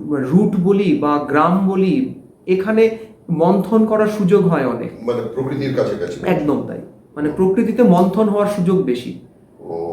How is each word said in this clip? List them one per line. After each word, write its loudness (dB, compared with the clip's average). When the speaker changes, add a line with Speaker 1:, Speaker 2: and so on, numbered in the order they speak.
Speaker 1:
রুট 2
বলি 2
বা -2
গ্রাম 2
বলি, 0
এখানে 2
মন্থন 2
করার 2
সুযোগ 2
হয় 2
অনেক। -6
Speaker 2:
মানে -4
প্রকৃতির -4
কাছাকাছি। -4
Speaker 1:
একদম 0
তাই। -10
মানে -4
প্রকৃতিতে 0
মন্থন 4
হওয়ার 0
সুযোগ 0
বেশি। -6
Speaker 2:
ও, -10